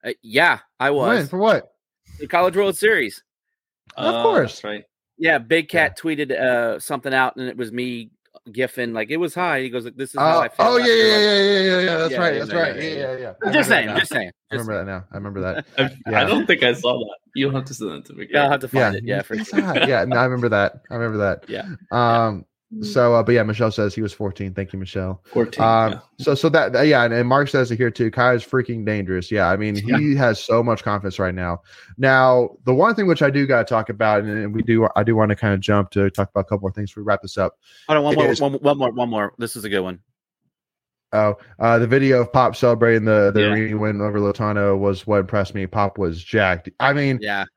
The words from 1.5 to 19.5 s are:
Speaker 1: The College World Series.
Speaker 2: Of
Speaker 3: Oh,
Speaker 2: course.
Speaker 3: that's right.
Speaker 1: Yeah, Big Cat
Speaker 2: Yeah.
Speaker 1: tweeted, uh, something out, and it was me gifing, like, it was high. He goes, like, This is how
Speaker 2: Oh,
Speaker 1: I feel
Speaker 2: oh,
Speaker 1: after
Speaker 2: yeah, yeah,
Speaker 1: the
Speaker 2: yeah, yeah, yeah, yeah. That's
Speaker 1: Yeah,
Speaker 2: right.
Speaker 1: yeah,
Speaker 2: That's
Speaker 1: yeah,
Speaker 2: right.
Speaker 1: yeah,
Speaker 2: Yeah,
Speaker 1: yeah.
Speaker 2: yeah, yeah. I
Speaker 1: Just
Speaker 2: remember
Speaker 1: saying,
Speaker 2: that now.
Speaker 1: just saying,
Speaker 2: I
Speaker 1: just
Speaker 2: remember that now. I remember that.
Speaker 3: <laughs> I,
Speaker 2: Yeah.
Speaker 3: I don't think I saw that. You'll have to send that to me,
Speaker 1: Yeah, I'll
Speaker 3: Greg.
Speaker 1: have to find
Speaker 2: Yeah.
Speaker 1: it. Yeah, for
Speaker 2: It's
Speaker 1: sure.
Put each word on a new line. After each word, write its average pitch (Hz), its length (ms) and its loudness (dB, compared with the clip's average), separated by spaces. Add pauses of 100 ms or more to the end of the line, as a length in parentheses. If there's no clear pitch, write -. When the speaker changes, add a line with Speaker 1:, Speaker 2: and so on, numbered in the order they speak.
Speaker 1:
The 147 80 -12
College 175 300 0
World 196 180 0
Series. 175 480 -2 (720)
Speaker 2:
Of - 200 -2
Speaker 3:
Oh, - 80 -2
Speaker 2:
course. 330 300 2
Speaker 3:
that's - 100 -16
right. 104 200 -10 (360)
Speaker 1:
Yeah, 156 180 2
Big 147 320 -2
Cat 160 260 0
Speaker 2:
Yeah. - 60 -18
Speaker 1:
tweeted, 147 360 -4
uh, 120 420 -2
something 135 340 -8
out, 127 220 0
and 127 120 -10
it - 80 -10
was 113 160 -8
me 120 380 -8 (400)
gifing, 120 440 -4
like, 113 180 -6
it 156 60 -4
was 170 180 -4
high. 160 260 -2
He 131 80 -6
goes, 117 160 -6
like, 120 100 -14
This 131 180 -10
is - 60 -4
how 160 180 4
Speaker 2:
Oh, 160 40 2
Speaker 1:
I 120 60 -2
feel - 180 0
Speaker 2:
oh, 247 140 4
Speaker 1:
after 247 80 2
Speaker 2:
yeah, 226 80 4
yeah, 226 80 4
Speaker 1:
the 220 60 4
Speaker 2:
yeah, 214 100 4
yeah, 202 420 2
yeah, 185 180 2
yeah. 180 180 0
That's 165 140 -2
Speaker 1:
Yeah, 131 80 -4
Speaker 2:
right. 170 140 0
Speaker 1:
yeah, 135 60 -2
Speaker 2:
That's - 120 -8
Speaker 1:
yeah, 175 80 -2
Speaker 2:
right. 156 160 -2
Speaker 1:
yeah, - 60 -10
Speaker 2:
Yeah, 160 80 -6
Speaker 1:
yeah. 139 220 -6
Speaker 2:
yeah, 127 60 -8
yeah. 120 120 -10
I - 20 -14
Speaker 1:
Just - 100 -20
Speaker 2:
remember 247 220 2
Speaker 1:
saying, 147 240 2
Speaker 2:
that 104 60 -6
now. 110 60 -2
Speaker 1:
just - 120 -4
saying, 110 160 -4
Speaker 2:
I - 280 -14
Speaker 1:
just 113 120 -6
Speaker 2:
remember 98 180 -4
that 98 60 -8
now. 92 200 -10
I - 40 -18
remember 101 260 -8
that. 92 300 -6
Speaker 3:
<laughs> - 60 -8
I, 135 340 -4
Speaker 2:
Yeah. 110 100 2
Speaker 3:
I - 40 2
don't 226 220 0
think 170 160 2
I 123 100 2
saw 123 260 -2
that. 104 180 -10 (180)
You'll 135 160 0
have 131 140 -4
to 135 80 -16
send 110 180 -10
that 71 140 -14
to - 80 -20
me, - 160 -14
Speaker 1:
Yeah, 147 140 2
I'll 139 40 2
Speaker 3:
Greg. 139 40 2
Speaker 1:
have 135 100 0
to 127 80 -8
find 120 260 2
Speaker 2:
Yeah. - 20 -6
Speaker 1:
it. 113 80 -8
Yeah, 101 160 -2
for - 140 -10
Speaker 2:
It's 214 140 -8
Speaker 1:
sure. 202 120 0